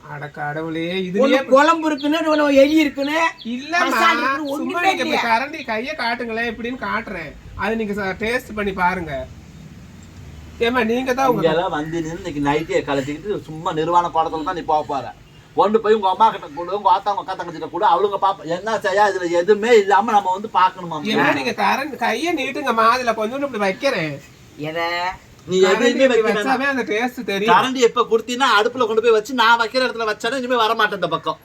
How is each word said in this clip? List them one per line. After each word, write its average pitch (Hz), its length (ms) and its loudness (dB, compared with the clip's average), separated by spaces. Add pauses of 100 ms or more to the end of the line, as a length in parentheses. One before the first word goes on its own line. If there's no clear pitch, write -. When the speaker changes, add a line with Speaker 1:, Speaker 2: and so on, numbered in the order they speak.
(140)
Speaker 1:
அட 147 120 -12 (120)
கடவுளே, 156 500 -6
Speaker 2:
ஒண்ணு 185 180 -4
Speaker 1:
இதுலயே 254 340 2 (120)
Speaker 2:
குழம்பு 311 360 4
இருக்குன்னு, 294 300 0 (140)
ஒண்ணு 294 300 4
எலி 294 220 6
இருக்குன்னு, 285 360 -2 (340)
Speaker 1:
இல்லம்மா, 302 320 -2
Speaker 2:
மசாலா 254 240 2
இருக்குன்னு 277 400 -2
Speaker 1:
சும்மா 277 40 -4
Speaker 2:
ஒண்ணுமே 349 340 -4
Speaker 1:
நீங்க 370 160 0
இப்படி - 40 -2
Speaker 2:
இல்லையா? 240 220 0
Speaker 1:
கரண்டி 277 400 -2
கையை 240 320 -4
காட்டுங்களேன், 233 500 -4
எப்படின்னு 233 360 -8
காட்டுறேன். 196 440 -6 (240)
அது 220 240 -2
நீங்க 202 200 -4
ச-, 190 220 -4
டேஸ்ட் 226 360 -4
பண்ணி 202 240 -2
பாருங்க. 180 320 0 (1500)
ஏம்மா, 247 160 0 (100)
நீங்க 254 220 -2
தான் 269 160 2
உங்க 208 120 0
Speaker 3:
இங்கெல்லாம் 165 360 0
வந்து 160 260 -6
நின்னு 165 160 -8
இன்னைக்கு 147 280 -4
நைட்டியை 160 400 0
கலட்டிக்கிட்டு 147 640 -4
சும்மா 160 200 -6 (100)
நிர்வாண 175 340 2
கோலத்துல 156 360 0
தான் 175 100 -6
நீ - 120 -10
போக 151 200 2
போற. 127 140 -6 (500)
கொண்டு 202 260 4
போய் 214 140 4
உங்க 196 160 0
அம்மா 214 180 4
கிட்ட 190 240 -10
கொடு, 175 240 -8
உங்க 202 140 2
ஆத்தா, 202 200 2
உங்க 185 100 -4
அக்கா 185 120 -6
தங்கச்சிட்ட 165 380 -10
கொடு, 170 140 -2
அவளுங்க 190 360 2
பாப்பா. 156 320 -2
என்ன 208 300 -4
செய்யா, 214 260 2
இதுல 185 160 -4 (140)
எதுவுமே 208 300 2 (120)
இல்லாம 202 340 2
நம்ம 196 200 2
வந்து 214 180 -10
பாக்கணுமா? 180 420 0 (160)
Speaker 1:
ஏம்மா, 277 160 2 (120)
நீங்க 247 200 -4
கரண்ட் 240 340 -2 (120)
கையை 277 340 -2
நீட்டுங்கம்மா, 254 540 0
அதுல 247 260 0
கொஞ்சோண்டு 269 280 -4
இப்படி 214 180 -2
வைக்கிறேன். 190 480 -2 (560)
Speaker 2:
எதை? 170 180 -4 (580)
Speaker 3:
நீ 180 140 -2
Speaker 1:
கரண்டி 196 260 4
Speaker 3:
எதையுமே 254 180 4
Speaker 1:
இப்படி 233 200 4
Speaker 3:
வைக்க 226 60 2
Speaker 1:
வச்சாவே 247 300 0
Speaker 3:
வேணாம். 277 140 0
Speaker 1:
அந்த 240 160 -2
டேஸ்ட் 226 400 -4
தெரியும். 208 240 2
Speaker 3:
கரண்டி 254 320 2
எப்ப 226 240 2
கொடுத்தீன்னா 247 360 0 (120)
அடுப்புல 233 280 0
கொண்டு 220 180 0
போய் 233 120 6
வச்சு 240 240 -2
நான் 233 200 6
வைக்கிற 233 240 0
இடத்துல 226 260 -4
வச்சானே 240 320 -4
இனிமே 247 220 0
வர 226 100 2
மாட்டேன் 208 260 -2
இந்த 170 160 -2
பக்கம். - 280 -6